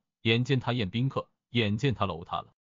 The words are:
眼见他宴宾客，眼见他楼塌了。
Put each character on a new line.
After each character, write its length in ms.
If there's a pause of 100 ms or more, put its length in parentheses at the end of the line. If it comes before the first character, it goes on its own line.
(220)
眼 240
见 160
他 100
宴 180
宾 200
客， 200 (200)
眼 280
见 160
他 120
楼 180
塌 140
了。 160 (200)